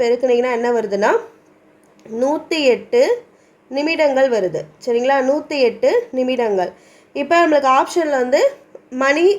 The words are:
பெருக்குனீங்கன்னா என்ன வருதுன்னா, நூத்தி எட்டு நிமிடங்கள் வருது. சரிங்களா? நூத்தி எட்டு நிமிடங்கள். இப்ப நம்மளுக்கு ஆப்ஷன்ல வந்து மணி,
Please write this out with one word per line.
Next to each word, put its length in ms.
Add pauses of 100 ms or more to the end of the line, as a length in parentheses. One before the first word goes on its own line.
பெருக்குனீங்கன்னா 560
என்ன 200
வருதுன்னா, 340 (1120)
நூத்தி 380 (140)
எட்டு 260 (760)
நிமிடங்கள் 580
வருது. 260 (240)
சரிங்களா? 320 (120)
நூத்தி 300 (100)
எட்டு 220 (280)
நிமிடங்கள். 520 (500)
இப்ப 200
நம்மளுக்கு 380
ஆப்ஷன்ல 440
வந்து 180 (600)
மணி, 240 (120)